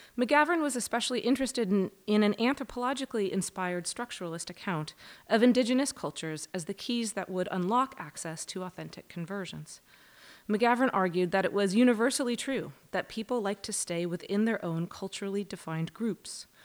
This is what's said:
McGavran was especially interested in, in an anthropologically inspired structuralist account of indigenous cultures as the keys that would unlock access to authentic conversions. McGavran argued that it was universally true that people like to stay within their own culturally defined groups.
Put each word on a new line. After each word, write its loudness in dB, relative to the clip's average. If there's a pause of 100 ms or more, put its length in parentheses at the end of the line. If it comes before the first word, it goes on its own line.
(180)
McGavran 4
was 0
especially -2
interested 0
in, 2 (160)
in 4
an 4
anthropologically -2
inspired -2
structuralist -8
account -4 (340)
of 4
indigenous 4
cultures -8
as -6
the -8
keys -4
that -6
would -2
unlock 0
access -10
to -6
authentic -12
conversions. -10 (680)
McGavran 4
argued 2
that 4
it 0
was 4
universally 4
true -4 (200)
that -2
people -4
like -2
to -10
stay -2
within 0
their 0
own -2
culturally -6
defined -6
groups. -6 (180)